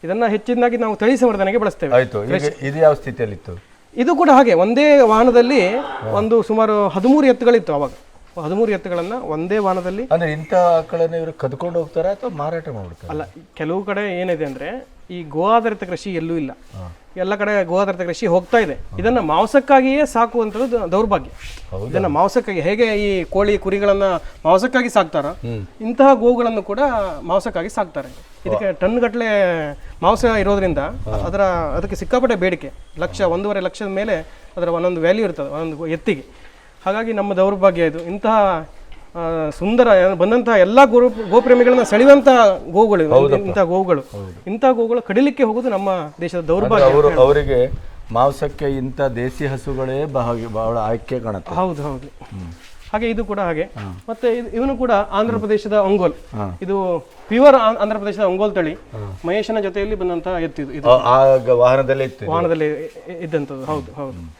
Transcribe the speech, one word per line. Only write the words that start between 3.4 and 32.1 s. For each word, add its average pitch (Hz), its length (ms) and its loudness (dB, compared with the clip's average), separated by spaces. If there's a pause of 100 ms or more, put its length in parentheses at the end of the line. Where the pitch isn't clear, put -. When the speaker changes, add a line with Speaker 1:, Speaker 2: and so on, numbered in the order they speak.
Speaker 1:
ಇದು 254 180 2
ಕೂಡ 339 180 2
ಹಾಗೆ 254 200 6
ಒಂದೇ 254 460 4
ವಾಹನದಲ್ಲಿ 233 760 4 (380)
ಒಂದು 220 300 2
ಸುಮಾರು 214 440 2
ಹದಿಮೂರು 254 400 4
ಎತ್ತುಗಳಿತ್ತು 240 460 2
ಅವಾಗ. 143 160 -2 (500)
ಹದಿಮೂರು 196 320 -2
ಎತ್ತುಗಳನ್ನ 180 420 -4
ಒಂದೇ 180 440 -4
ವಾಹನದಲ್ಲಿ. 190 540 -4
Speaker 2:
ಅಂದ್ರೆ 165 200 0
ಇಂಥ 156 220 -6
ಆಕಳನ್ನ 165 600 2
ಇವರು 165 200 -6
ಕದ್ಕೊಂಡು 170 460 -6
ಹೋಗ್ತಾರಾ 165 320 -4
ಅಥವಾ 220 180 -8
ಮಾರಾಟ 160 400 -8
ಮಾಡ್ತಾರಾ? 95 400 -14
Speaker 1:
ಅಲ್ಲ, 156 120 -8 (320)
ಕೆಲವು 165 300 -6
ಕಡೆ 196 380 -6
ಏನಿದೆ 170 240 -4
ಅಂದ್ರೆ 147 420 -10 (240)
ಈ 180 120 -10
ಗೋ 156 240 -4
ಆಧಾರಿತ 220 360 0
ಕೃಷಿ 185 300 -8
ಎಲ್ಲೂ 165 220 -4
ಇಲ್ಲ. 143 160 -6
Speaker 2:
ಹಾ. 90 460 -18 (200)
Speaker 1:
ಎಲ್ಲ 185 180 -2
ಕಡೆ 202 300 0
ಗೋ 175 140 -2
ಆಧಾರಿತ 190 220 -2
ಕೃಷಿ 175 260 -4
ಹೋಗ್ತಾ 180 300 2
ಇದೆ. 175 200 0 (220)
ಇದನ್ನ 233 200 2
ಮಾಂಸಕ್ಕಾಗಿಯೇ 262 840 2
ಸಾಕುವಂಥದ್ದು 233 840 -2
ದ-, 165 40 -4
ದೌರ್ಭಾಗ್ಯ. 196 400 0 (400)
Speaker 2:
ಹೌದಾ? 101 200 -8
Speaker 1:
ಇದನ್ನ 131 140 0
ಮಾಂಸಕ್ಕಾಗಿ, 185 560 0
ಹೇಗೆ 202 220 2
ಈ 208 400 0
ಕೋಳಿ 202 340 0
ಕುರಿಗಳನ್ನ 196 460 0 (420)
ಮಾಂಸಕ್ಕಾಗಿ 240 440 2
ಸಾಕ್ತಾರೋ, 160 400 0
Speaker 2:
ಹ್ಮ್. 117 380 -10 (140)
Speaker 1:
ಇಂತಹ 254 320 4
ಗೋವುಗಳನ್ನು 233 500 2
ಕೂಡ 202 160 -6 (420)
ಮಾಂಸಕ್ಕಾಗಿ 185 480 -2
ಸಾಕ್ತಾರೆ. 156 600 -8 (140)
ಇದಕ್ಕೆ 214 200 -2
Speaker 2:
ವಾ. 190 60 0
Speaker 1:
ಟನ್ 202 280 -2
ಗಟ್ಲೆ 233 280 -2 (720)
ಮಾಂಸ 208 220 2
ಇರೋದ್ರಿಂದ 196 540 0
Speaker 2:
ಹಾ. 143 340 -6
Speaker 1:
ಅದರ, 175 300 -2 (340)
ಅದಕ್ಕೆ 180 200 -4
ಸಿಕ್ಕಾಪಟ್ಟೆ 240 400 0